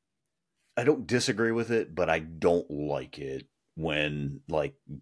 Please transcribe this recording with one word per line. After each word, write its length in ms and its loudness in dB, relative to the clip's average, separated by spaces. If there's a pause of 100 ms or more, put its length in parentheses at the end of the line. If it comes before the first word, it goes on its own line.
(760)
I 80 0
don't 240 2
disagree 440 2
with 200 0
it, 220 0
but 160 2
I 100 4
don't 500 2
like 500 -4
it 280 -8 (280)
when, 720 -2
like, 280 0 (260)